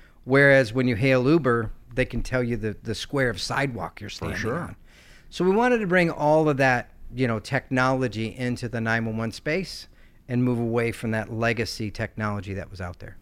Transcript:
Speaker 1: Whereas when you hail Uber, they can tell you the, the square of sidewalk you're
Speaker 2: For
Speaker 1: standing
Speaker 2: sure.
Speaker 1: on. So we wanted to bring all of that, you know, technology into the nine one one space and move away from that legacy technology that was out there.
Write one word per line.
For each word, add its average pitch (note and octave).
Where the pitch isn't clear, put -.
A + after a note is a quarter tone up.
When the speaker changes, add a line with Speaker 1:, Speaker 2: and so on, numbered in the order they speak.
Speaker 1:
Whereas C3+
when B2+
you A#2+
hail B2+
Uber, B2+
they B2+
can A#2+
tell B2+
you A#2+
the, G#2+
the A2
square C3+
of F2+
sidewalk A#2
you're G#2
Speaker 2:
For -
Speaker 1:
standing F#2
Speaker 2:
sure. A#2
Speaker 1:
on. G#2+
So -
we F#3
wanted A#3+
to G#3
bring F3
all D3+
of C#3
that, B2+
you B2
know, A2
technology B2+
into B2
the A#2
nine A2+
one A2
one A2+
space -
and B2
move B2
away A#2
from A2+
that A2
legacy A2+
technology G#2
that F#2+
was F#2+
out F2
there. E2+